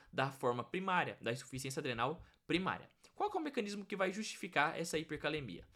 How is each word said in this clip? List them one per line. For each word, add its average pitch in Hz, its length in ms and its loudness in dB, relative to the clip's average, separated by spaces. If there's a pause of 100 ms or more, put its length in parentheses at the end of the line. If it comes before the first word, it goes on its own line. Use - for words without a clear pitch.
(120)
da 135 180 0
forma 123 320 2
primária, 180 600 0
da 113 100 2
insuficiência 135 480 -4
adrenal 127 420 0 (240)
primária. 165 420 0 (260)
Qual 415 160 0
que 381 80 -4
é - 20 2
o - 20 0
mecanismo 208 440 -2
que 202 100 -4
vai 190 160 4
justificar 175 680 2
essa 165 200 -2
hipercalemia? 151 760 -4